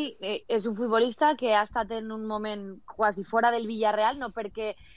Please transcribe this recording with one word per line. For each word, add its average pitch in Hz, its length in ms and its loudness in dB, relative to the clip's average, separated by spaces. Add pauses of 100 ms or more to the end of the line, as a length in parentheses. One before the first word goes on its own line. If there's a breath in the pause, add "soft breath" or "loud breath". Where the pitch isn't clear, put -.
(220)
eh, 196 260 -6
és 214 180 0
un 214 120 -2
futbolista 240 580 2
que 233 200 0
ha 208 80 6
estat 214 280 -4
en 220 200 -6
un 220 160 -8
moment 214 580 -6
quasi 202 380 0
fora 226 280 4
del 233 160 0
Villarreal, 214 520 2
no 247 120 -6
perquè, 214 440 -6 (220 soft breath)